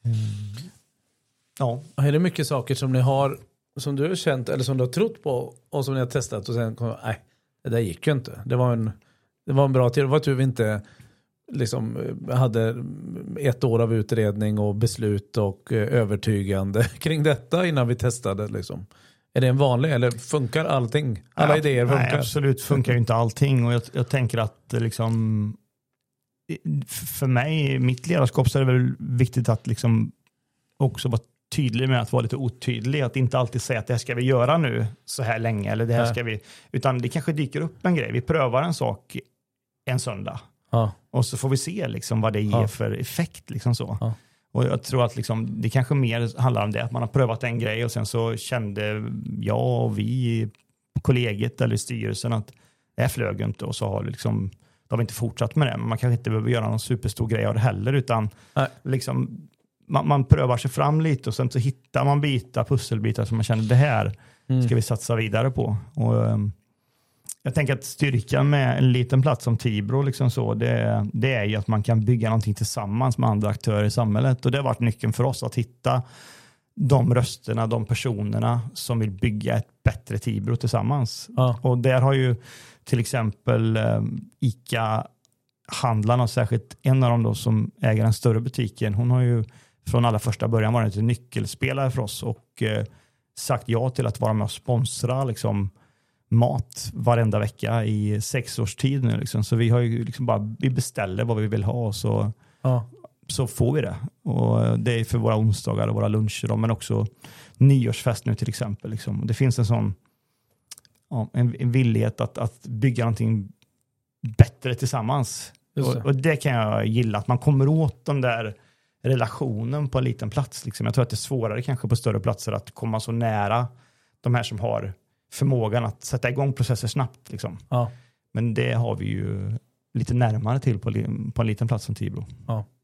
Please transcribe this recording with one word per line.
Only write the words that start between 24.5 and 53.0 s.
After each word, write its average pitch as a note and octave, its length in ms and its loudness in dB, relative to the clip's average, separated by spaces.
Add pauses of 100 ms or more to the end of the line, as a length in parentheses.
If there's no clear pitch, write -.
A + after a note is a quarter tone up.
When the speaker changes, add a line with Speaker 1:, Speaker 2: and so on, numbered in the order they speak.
Speaker 1:
liksom, A2+ 840 0 (920)
i, D#3+ 100 -8 (240)
f-, - 260 -10 (100)
för C#3 80 0
mig, C#3 460 2
i C3 60 -2
mitt B2+ 280 0
ledarskap, C#3 440 2
så - 80 0
är C3+ 60 4
det B2+ 80 4
väl B2+ 260 4
viktigt B2 500 0
att, A2+ 180 2
liksom, A2+ 460 2 (680)
också B2+ 300 0
vara A#2 120 0 (340)
tydlig B2+ 340 0
med B2+ 120 4
att A#2 120 -4
vara B2 100 4
lite A2+ 140 -2
otydlig. B2+ 640 -2
Att B2 160 -2
inte B2+ 220 2
alltid A#2+ 240 0
säga A#2+ 180 -2
att G2+ 60 -10
det B2 80 0
här A2+ 40 0
ska A#2+ 160 -6
vi B2 100 -2
göra C3 340 4
nu A#2 280 0 (180)
så - 180 -8
här A2+ 160 0
länge. G#2+ 340 -2
Eller A2 140 0
det A#2 80 0
här A#2+ 100 2
Speaker 2:
Nej. A#2 100 0
Speaker 1:
ska A#2+ 80 -2
vi, A2 180 -4 (320)
utan B2+ 260 0
det B2 100 -4
kanske D#3+ 240 -4
dyker D3 280 -4
upp - 260 -6
en F3+ 80 2
grej. B2 180 -2
Vi A#2+ 80 0
prövar C3+ 420 0
en E3+ 120 -2
sak - 420 -6 (680)
en B2+ 160 -2
söndag. G2+ 400 -8 (300)
Speaker 2:
Ja. A2 220 2 (180)
Speaker 1:
Och A#2+ 160 2
så - 100 -8
får C3+ 120 -4
vi C3+ 80 2
se, F3 320 -4
liksom, A2 320 -4
vad A2 120 0
det G#2 80 -2
ger G#2+ 100 0 (100)
Speaker 2:
Ja. G#2+ 80 2
Speaker 1:
för G#2+ 220 -4
effekt, - 600 -6
liksom, A#2 240 0
så. - 260 -6
Speaker 2:
Ja. A2+ 140 -2 (400)
Speaker 1:
Och B2 100 4
jag - 180 0
tror B2+ 220 0
att, - 120 -4
liksom, A2+ 440 -4
det A2 100 0
kanske C3 240 2
mer A#2 460 0
handlar A#2 240 2
om G#2+ 60 -2
det. A2 140 -2
Att A2+ 80 -6
man A#2+ 100 -4
har A2+ 60 -4
prövat A#2+ 360 0
en A#2 140 -2
grej A2+ 260 -2
och A2+ 80 -4
sen G#2+ 140 -4
så A2+ 300 -2
kände G#2+ 680 -4 (360)
jag A#2+ 440 0
och G#2+ 140 -2
vi A#2 500 0 (460)
på - 60 -2
kollegiet A#2+ 600 0
eller A2+ 160 0
styrelsen A2 560 -4
att A2 200 -6 (440)
det A#2 60 0